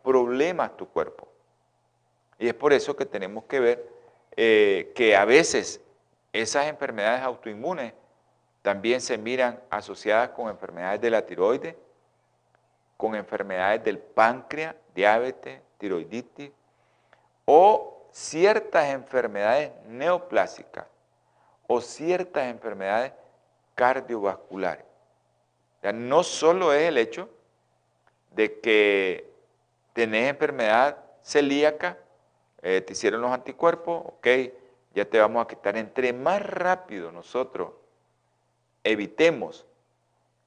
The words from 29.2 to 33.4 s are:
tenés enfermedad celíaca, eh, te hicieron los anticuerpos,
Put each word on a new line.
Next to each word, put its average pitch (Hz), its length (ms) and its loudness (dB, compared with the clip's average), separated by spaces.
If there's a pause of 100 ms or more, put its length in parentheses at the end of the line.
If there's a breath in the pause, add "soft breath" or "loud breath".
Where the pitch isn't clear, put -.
tenés 117 360 0
enfermedad 139 680 0 (260)
celíaca, 147 720 0 (640)
eh, 95 200 0
te 98 120 -10
hicieron 107 280 -2
los 123 100 -2
anticuerpos, 165 720 -2